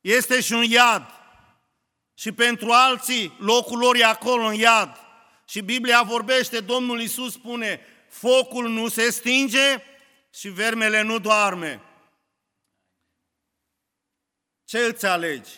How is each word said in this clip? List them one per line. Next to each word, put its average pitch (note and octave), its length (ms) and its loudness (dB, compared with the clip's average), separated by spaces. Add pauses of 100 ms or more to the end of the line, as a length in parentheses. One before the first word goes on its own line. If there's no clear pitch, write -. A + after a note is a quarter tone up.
Este B3 400 0
și - 120 -4
un A#3 100 0
iad. A#3 600 2 (920)
Și - 180 -10
pentru A#3 380 0
alții, B3 680 2
locul A#3 400 0
lor A#3+ 180 4
e A#3+ 80 4
acolo A3+ 380 2
în A3 120 -2
iad. G#3+ 420 2 (480)
Și - 160 -10
Biblia A#3+ 420 2
vorbește, A#3 580 -2
Domnul A#3+ 400 -4
Iisus B3 320 -8
spune, A3+ 480 -8 (280)
„Focul B3 600 0
nu A3+ 200 -4
se A3+ 220 0
stinge C4+ 720 0 (480)
și - 180 -14
vermele G#3+ 540 0
nu A3+ 160 -2
doarme.” F#3 600 0 (2750)
Ce - 140 -8
îți A3+ 280 -2
alegi? E3+ 520 -4